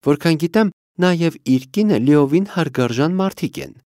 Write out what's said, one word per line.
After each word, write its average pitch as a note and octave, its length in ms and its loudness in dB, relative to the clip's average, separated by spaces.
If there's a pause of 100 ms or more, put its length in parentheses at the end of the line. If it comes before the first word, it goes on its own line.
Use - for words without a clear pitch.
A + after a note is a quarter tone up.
Որքան D3 360 0
գիտեմ, F3+ 320 0 (260)
նա F3+ 140 2
և E3 300 0
իր C3 260 0
կինը G#3 320 0
լիովին D3 480 2
հարգարժան C3+ 680 -2
մարդիկ F#3 460 -6
են»։ C3+ 140 -14 (140)